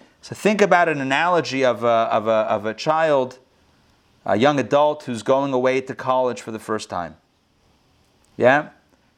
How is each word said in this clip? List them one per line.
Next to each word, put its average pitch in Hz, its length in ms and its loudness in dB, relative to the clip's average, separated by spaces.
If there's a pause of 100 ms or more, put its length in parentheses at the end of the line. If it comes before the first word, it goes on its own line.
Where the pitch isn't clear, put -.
(220)
So - 140 -14
think 208 260 2
about 175 260 4
an 147 140 -2
analogy 135 640 0
of 113 180 0
a, 120 40 2
of 113 400 0
a, 113 40 2
of 110 340 0
a 110 80 -4
child, 151 680 0 (840)
a 101 140 -2
young 139 200 2
adult 147 460 0
who's 117 200 -8
going 135 280 0
away 131 300 0
to 131 140 -10
college 127 440 -2
for - 120 -14
the 110 80 -8
first 110 300 -8
time. 82 280 -8 (1200)
Yeah? 135 320 2 (480)